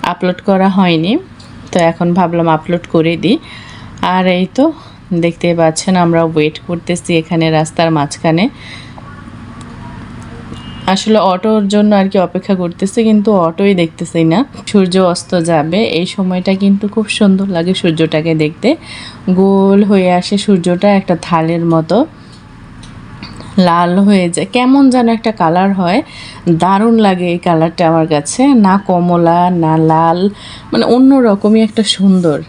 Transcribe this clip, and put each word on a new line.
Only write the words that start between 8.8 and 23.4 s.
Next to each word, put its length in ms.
আসলে 340
অটোর 480
জন্য 280
আর 140
কি 100
অপেক্ষা 360
করতেছি, 480
কিন্তু 280
অটোই 420
দেখতেছি 500
না। 220
সূর্য 300
অস্ত 380
যাবে, 480
এই 220
সময়টা 480
কিন্তু 340
খুব 220
সুন্দর 380
লাগে 260
সূর্যটাকে 640
দেখতে। 400
গোল 540
হয়ে 280
আসে 260
সূর্যটা 520
একটা 260
থালের 500
মতো, 400